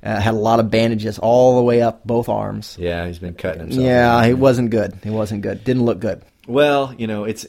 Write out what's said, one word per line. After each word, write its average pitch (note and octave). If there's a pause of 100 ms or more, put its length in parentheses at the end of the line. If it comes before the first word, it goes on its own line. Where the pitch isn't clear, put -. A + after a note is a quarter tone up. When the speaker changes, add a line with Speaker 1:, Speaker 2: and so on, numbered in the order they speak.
Speaker 1:
Uh, G#2+
had A2+
a A2
lot A2+
of A2+
bandages A2
all B2
the B2
way A#2+
up A2+
both A#2
arms. G#2
Speaker 2:
Yeah, F2
he's E2+
been F2
cutting E2+
himself. B2+
Speaker 1:
Yeah, A#2+
it B2
wasn't B2+
good. A2 (120)
It G#2
wasn't G#2+
good. G#2
Didn't B2
look G2+
good. F#2 (260)
Speaker 2:
Well, C#3
you A2+
know, G#2
it's, A2